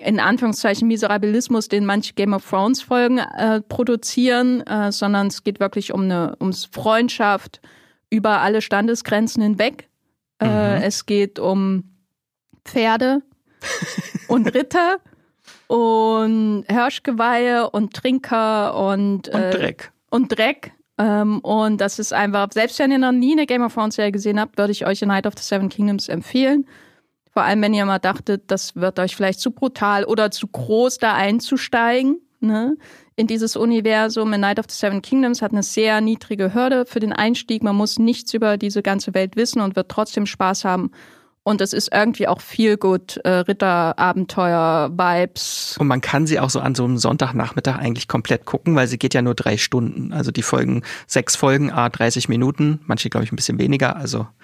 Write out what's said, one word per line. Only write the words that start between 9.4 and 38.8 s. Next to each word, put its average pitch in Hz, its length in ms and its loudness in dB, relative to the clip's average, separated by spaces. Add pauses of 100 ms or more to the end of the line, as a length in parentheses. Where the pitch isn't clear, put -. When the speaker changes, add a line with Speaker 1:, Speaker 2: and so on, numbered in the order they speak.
Speaker 1:
hinweg. 208 460 0 (520)
Äh, 220 60 2 (320)
Speaker 2:
Mhm. - 40 0
Speaker 1:
es - 240 -4
geht 202 320 0
um 190 460 0 (800)
Pferde 247 580 2 (380)
Speaker 2:
<laughs> - 680 -8
Speaker 1:
und 233 240 2
Ritter 339 440 2 (720)
und 220 1000 2
Hirschgeweihe 240 1040 0
und 208 240 -2
Trinker 226 840 0
und, 196 520 0
Speaker 2:
Und - 60 -4
Speaker 1:
äh, 208 160 0
Speaker 2:
Dreck. - 420 -4 (180)
Speaker 1:
und 240 260 0
Dreck. - 360 -2 (260)
Ähm, 208 420 2
und 214 400 0
das 202 180 -2
ist 214 140 -6
einfach, 202 400 0
selbst 220 260 0
wenn 277 140 2
ihr 269 60 4
noch 262 140 2
nie 254 200 4
eine 311 140 2
Game 247 160 0
of 233 120 -2
Thrones 214 220 -2
Serie 208 160 0
gesehen 208 260 0
habt, 214 200 -4
würde 202 140 2
ich - 140 -4
euch 196 160 -2
A 208 40 0
Night 196 200 0
of 202 100 -2
the - 60 -14
Seven 196 260 -2
Kingdoms 202 400 -2
empfehlen. 269 580 0 (640)
Vor 202 100 2
allem, 208 200 2
wenn 214 120 2
ihr 202 100 2
mal 196 140 0
dachtet, 190 500 -2
das - 280 -4
wird 185 240 -2
euch 185 160 -2
vielleicht 190 240 -2
zu 254 100 -2
brutal 208 540 0
oder 214 260 0
zu - 160 -8
groß, 220 520 0
da 220 160 2
einzusteigen, 240 1080 0 (180)
ne, 226 380 0 (400)
in 220 100 2
dieses 220 300 -2
Universum. 220 800 2
A 202 40 0
Night 202 220 0
of 214 80 -8
the - 80 -12
Seven 196 260 -2
Kingdoms 247 400 0
hat 208 80 -2
eine 202 140 0
sehr 214 360 0
niedrige 208 540 -2
Hürde 254 320 2
für 240 140 -6
den 214 120 -2
Einstieg. 226 520 0
Man 202 100 2
muss 208 240 0
nichts 226 340 0
über 220 240 0
diese 202 260 -2